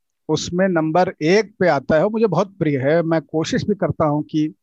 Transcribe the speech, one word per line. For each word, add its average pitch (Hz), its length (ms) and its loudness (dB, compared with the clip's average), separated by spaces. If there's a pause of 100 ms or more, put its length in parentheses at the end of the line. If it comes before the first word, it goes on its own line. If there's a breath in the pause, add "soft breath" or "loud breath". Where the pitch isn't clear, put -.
(300)
उसमें 175 380 -2
नंबर 170 540 0
एक 185 380 2
पे 185 80 2
आता 147 280 2
है, 170 140 2
मुझे 226 180 0
बहुत 185 320 -2
प्रिय 151 180 0
है। 147 240 2
मैं 165 200 0
कोशिश 160 440 -4
भी 202 100 0
करता 160 300 -2
हूँ 151 180 0
कि 156 400 -4